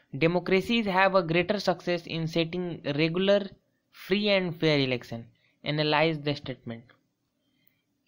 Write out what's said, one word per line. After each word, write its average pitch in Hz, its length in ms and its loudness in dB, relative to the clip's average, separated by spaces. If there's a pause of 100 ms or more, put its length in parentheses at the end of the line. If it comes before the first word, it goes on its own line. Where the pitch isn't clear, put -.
(160)
"Democracies 180 720 2
have 190 280 4
a 185 160 2
greater 175 260 2
success 175 500 -2
in 165 140 -6 (140)
setting 170 500 -4
regular, 165 540 2 (720)
free 202 300 2
and 185 120 -2
fair 151 360 2
election। 120 360 -6 (420)
Analyze 151 560 2
the 143 140 -2
statement।" 120 460 -12 (1300)